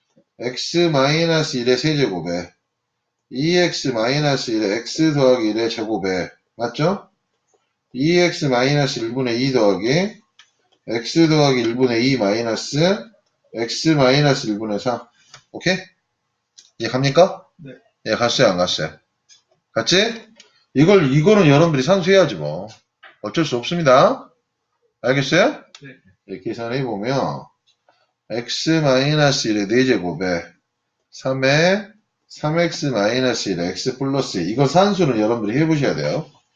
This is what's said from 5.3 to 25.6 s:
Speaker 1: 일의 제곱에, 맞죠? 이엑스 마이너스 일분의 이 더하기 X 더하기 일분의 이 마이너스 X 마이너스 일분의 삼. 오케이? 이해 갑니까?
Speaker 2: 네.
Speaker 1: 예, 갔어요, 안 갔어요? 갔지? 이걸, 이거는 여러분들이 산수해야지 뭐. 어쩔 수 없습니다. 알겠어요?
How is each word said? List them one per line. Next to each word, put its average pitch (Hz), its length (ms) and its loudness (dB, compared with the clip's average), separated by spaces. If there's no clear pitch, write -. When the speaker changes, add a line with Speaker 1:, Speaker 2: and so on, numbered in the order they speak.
Speaker 1:
일의 113 200 -2
제곱에, 95 600 -4
맞죠? 147 540 -4
이엑스 165 520 0
마이너스 135 540 0
일분의 117 420 -4
이 135 120 -2
더하기 120 680 0
X 120 420 0
더하기 143 320 4
일분의 120 480 0
이 135 80 0
마이너스 110 600 -2
X - 340 -4
마이너스 139 580 2
일분의 104 320 -4
삼. 117 280 -6
오케이? 180 260 -2
이해 113 100 -4
갑니까? 143 680 2
Speaker 2:
네. 135 160 -20
Speaker 1:
예, 110 80 0
갔어요, 120 340 2
안 90 80 -2
갔어요? 87 340 -2
갔지? 196 560 0
이걸, 156 400 4
이거는 175 340 4
여러분들이 143 340 4
산수해야지 180 540 2
뭐. 80 320 -8
어쩔 123 240 -4
수 131 120 -6
없습니다. 165 720 2
알겠어요? 143 640 0